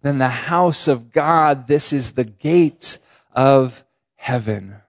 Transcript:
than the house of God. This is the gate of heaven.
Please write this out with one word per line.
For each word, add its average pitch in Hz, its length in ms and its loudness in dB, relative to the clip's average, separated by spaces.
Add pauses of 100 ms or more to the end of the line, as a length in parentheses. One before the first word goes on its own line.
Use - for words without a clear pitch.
than 143 160 -2
the 131 120 0
house 170 580 -2
of 117 240 -2
God. 151 560 0
This 147 240 0
is 135 220 -6
the 127 100 -2
gate 151 720 -2 (360)
of 131 500 2 (320)
heaven. 107 600 -6 (140)